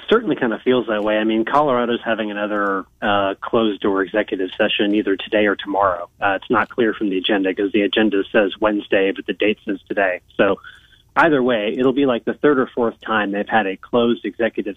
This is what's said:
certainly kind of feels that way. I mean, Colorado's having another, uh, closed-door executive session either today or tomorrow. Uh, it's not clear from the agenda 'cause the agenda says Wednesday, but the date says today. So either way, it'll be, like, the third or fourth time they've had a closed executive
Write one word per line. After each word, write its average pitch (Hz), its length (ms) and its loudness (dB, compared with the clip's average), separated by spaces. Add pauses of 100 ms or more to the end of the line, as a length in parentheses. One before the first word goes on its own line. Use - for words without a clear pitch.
certainly 214 260 2
kind 120 160 -2
of 104 120 -6
feels 123 240 2
that 107 160 -2
way. 107 140 0
I 107 80 0
mean, 110 200 2
Colorado's 123 580 0
having 107 280 -2
another, 101 540 -2 (180)
uh, 101 360 0
closed-door 104 640 0
executive 95 560 -2
session 104 380 0
either 101 200 0
today 104 300 0
or 101 100 2
tomorrow. 95 540 -2 (100)
Uh, 98 220 0
it's - 80 -6
not 107 200 2
clear 110 260 0
from 104 140 -2
the 95 100 -2
agenda 95 340 0
'cause 98 180 -2
the 104 120 2
agenda 98 480 2
says 104 280 2
Wednesday, 104 520 0
but 95 160 -10
the 101 60 -2
date 104 300 -2
says 98 240 -6
today. 92 340 -2 (160)
So 101 220 2 (560)
either 147 260 4
way, 110 360 0
it'll 131 160 4
be, 139 140 0
like, 117 180 -2
the 117 80 -2
third 147 240 2
or 127 80 2
fourth 117 340 -2
time 107 320 -2
they've 101 160 -4
had 110 200 0
a 95 100 -6
closed 120 480 0
executive 104 520 -4